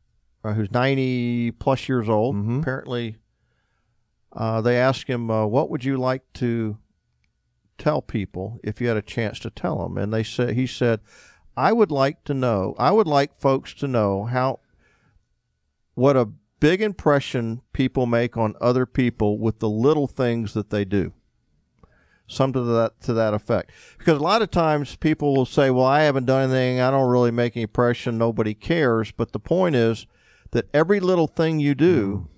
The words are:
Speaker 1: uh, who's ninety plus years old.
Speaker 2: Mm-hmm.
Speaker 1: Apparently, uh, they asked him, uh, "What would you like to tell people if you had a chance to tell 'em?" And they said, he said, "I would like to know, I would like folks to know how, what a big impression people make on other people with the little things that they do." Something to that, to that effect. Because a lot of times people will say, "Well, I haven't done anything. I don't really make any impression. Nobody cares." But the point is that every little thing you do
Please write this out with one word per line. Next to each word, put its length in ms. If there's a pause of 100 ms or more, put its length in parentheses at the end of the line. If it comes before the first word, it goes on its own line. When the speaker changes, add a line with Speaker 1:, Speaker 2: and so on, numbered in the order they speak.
(420)
Speaker 1:
uh, 120
who's 160
ninety 800
plus 380
years 200
old. 280
Speaker 2:
Mm-hmm. 240
Speaker 1:
Apparently, 560 (1160)
uh, 300
they 160
asked 300
him, 220
uh, 160
"What 240
would 140
you 120
like 260 (120)
to 440 (1000)
tell 240
people 600
if 180
you 80
had 80
a 60
chance 380
to 100
tell 340
'em?" 120
And 160
they 100
said, 320
he 120
said, 340 (560)
"I 160
would 180
like 340
to 100
know, 440
I 120
would 160
like 300
folks 380
to 140
know 360
how, 360 (1300)
what 220
a 140 (300)
big 200
impression 800 (120)
people 340
make 300
on 240
other 260
people 520
with 220
the 80
little 380
things 480
that 160
they 140
do." 280 (1120)
Something 360
to 100
that, 300
to 100
that 220
effect. 360 (280)
Because 200
a 40
lot 200
of 80
times 460
people 380
will 120
say, 240
"Well, 160
I 160
haven't 240
done 240
anything. 300
I 100
don't 200
really 200
make 260
any 60
impression. 560
Nobody 360
cares." 560
But 220
the 60
point 380
is 300 (460)
that 200
every 280
little 260
thing 320
you 160
do 640